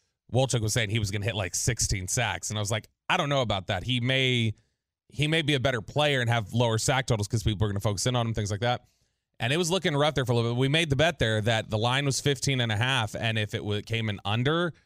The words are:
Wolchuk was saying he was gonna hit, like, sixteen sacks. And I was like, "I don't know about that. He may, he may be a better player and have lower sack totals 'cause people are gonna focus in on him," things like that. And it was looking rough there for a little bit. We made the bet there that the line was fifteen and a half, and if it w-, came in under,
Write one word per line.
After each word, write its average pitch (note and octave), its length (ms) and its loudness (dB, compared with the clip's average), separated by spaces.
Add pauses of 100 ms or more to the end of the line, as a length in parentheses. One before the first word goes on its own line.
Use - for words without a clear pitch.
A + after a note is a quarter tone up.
(320)
Wolchuk B2 280 2
was G#2+ 120 0
saying A2 180 0
he A2+ 100 0
was G2 100 -2
gonna G2 140 -6
hit, A#2 100 -4
like, F#2 200 -4
sixteen G#2+ 540 -2
sacks. G2+ 420 -2
And G#2 80 -4
I G#2+ 40 -2
was G2+ 80 -4
like, A2 180 -4 (200)
"I E3+ 80 2
don't E3 120 0
know C#3+ 140 2
about G#2 260 -2
that. F#2+ 160 -2
He B2 160 0
may, B2 540 2 (540)
he - 200 -2
may D#3+ 140 2
be D3 120 2
a C3 60 2
better B2+ 200 0
player C#3 400 0
and A#2 100 0
have A#2 220 0
lower A2+ 260 2
sack C3 280 0
totals G#2 220 0
'cause A2 140 -2
people G#2+ 240 0
are - 40 0
gonna G2 100 -4
focus G#2 260 -2
in B2+ 100 2
on A#2 120 0
him," A2+ 60 -4
things G#2 160 -4
like G#2 100 -4
that. A#2+ 240 -2 (540)
And A#2 140 -2
it D3+ 40 2
was E3+ 140 0
looking F3+ 260 2
rough D3 180 2
there C3+ 100 0
for A#2+ 80 0
a - 40 4
little A#2 160 2
bit. A#2+ 60 0
We C3+ 100 2
made D#3+ 220 2
the C3+ 60 2
bet D#3 220 2
there A2 240 2
that A2 280 0
the G#2+ 80 0
line B2 260 0
was C#3 160 0
fifteen C#3 400 0
and A#2 120 0
a G#2 40 0
half, B2 380 0
and A2 240 0
if G#2+ 160 -2
it A2 40 -4
w-, G#2 240 -4
came A2+ 260 -4
in G2+ 160 -4
under, C#3+ 480 0 (140)